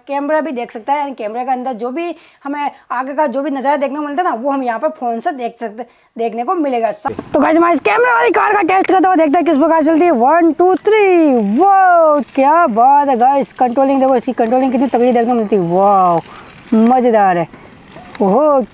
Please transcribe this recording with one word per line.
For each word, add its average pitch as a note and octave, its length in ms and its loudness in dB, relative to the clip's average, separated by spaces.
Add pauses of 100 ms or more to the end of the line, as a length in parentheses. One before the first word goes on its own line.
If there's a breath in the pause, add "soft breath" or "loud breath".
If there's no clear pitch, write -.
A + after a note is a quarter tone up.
camera C#4+ 320 -4
भी C#4 120 -8
देख A#3+ 200 -8
सकते A#3 200 -6
हैं। D4 60 -2
यानी C#4 160 -8
camera A#3 300 -8
के C4 60 -6
अंदर B3+ 240 -4
जो A#3 160 -8
भी E4 240 -8 (300 soft breath)
हमें C#4+ 260 -6 (220 loud breath)
आगे C4 220 -6
का D4+ 140 0
जो C4 140 -4
भी D4+ 80 -4
नज़ारा C#4 260 -2
देखने C4+ 220 -4
को D4+ 40 -6
मिलता D4 200 -6
है F4+ 60 -2
ना, C#4+ 60 -2
वो B3 160 -4
हम C4+ 120 -4
यहाँ A3+ 160 -4
पर D#4 120 -4
phone A#3 300 -6
से F4 120 -4
देख A#3 280 -10
सकते, A3+ 260 -12 (300 soft breath)
देखने A3+ 280 -6
को F#4 100 -2
मिलेगा। B3 380 -2
तो - 480 -6
guys, D#4 160 2
हमारे E4+ 180 2
इस C4+ 60 -2
camera A#4+ 320 0
वाली A#4 200 2
car G4+ 220 0
का G4+ 100 0
test F#4 260 0
करते F#4+ 180 4
हुए F#4 80 2
देखते D#4+ 220 2
हैं E4 80 0
किस D#4 120 2
प्रकार D#4+ 260 2
चलती D#4+ 200 2
है। F4 80 2
One, D4+ 400 2
two, F#4 240 2
three, D#4+ 840 2
wow, F4 600 4 (140)
क्या D4+ 340 2
बात C4+ 400 2
है C4 100 0
guys। C4 360 0
controlling C4+ 460 0
देखो, C4 160 2
इसकी A#3+ 180 -4
controlling B3+ 380 0
कितनी C4 160 0
तगड़ी B3 240 0
देखने A#3 140 0
को B3 80 -2
मिलती A3 220 -2
है। F#3 140 0
वाओ, F#3 480 2 (560 loud breath)
मज़ेदार A3 640 2
है। - 220 -8 (600 loud breath)
ओहो, C4 420 2 (120)